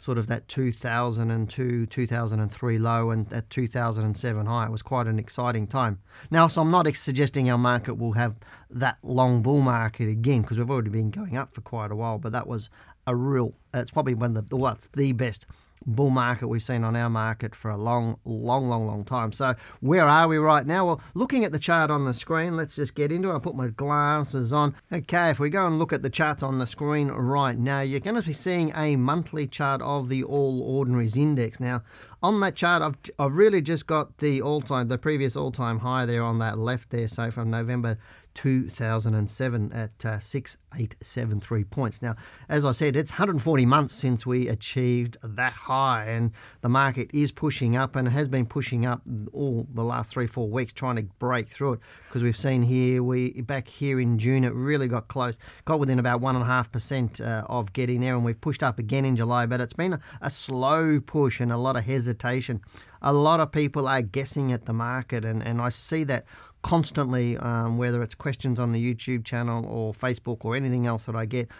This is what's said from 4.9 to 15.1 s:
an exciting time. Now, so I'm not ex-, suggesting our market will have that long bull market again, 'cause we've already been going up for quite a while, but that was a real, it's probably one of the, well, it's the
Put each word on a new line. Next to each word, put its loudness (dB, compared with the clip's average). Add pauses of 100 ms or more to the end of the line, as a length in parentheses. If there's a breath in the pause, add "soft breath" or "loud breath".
an 0
exciting -2
time. 0 (320 loud breath)
Now, 8
so 2
I'm 4
not 4
ex-, -2
suggesting 2
our 4
market 2
will -2
have 0 (360 loud breath)
that -2
long 4
bull 4
market 2
again, 2
'cause -2
we've 0
already 0
been 0
going -6
up -6
for -12
quite -8
a -6
while, -4
but -6
that -6
was -8 (360 loud breath)
a 0
real, 0 (180)
it's -4
probably 0
one 0
of -4
the, -4
well, 2
it's -12
the 2